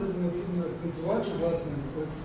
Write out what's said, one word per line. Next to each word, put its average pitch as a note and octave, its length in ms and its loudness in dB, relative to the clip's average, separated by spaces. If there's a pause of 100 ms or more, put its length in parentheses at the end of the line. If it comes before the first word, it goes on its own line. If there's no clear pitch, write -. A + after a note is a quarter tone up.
ви G3 120 0
за F3+ 100 -2
необхідне F3 480 0
акцентувати, E3+ 560 0 (140)
власне, E3 300 2 (320)
ось, - 220 -4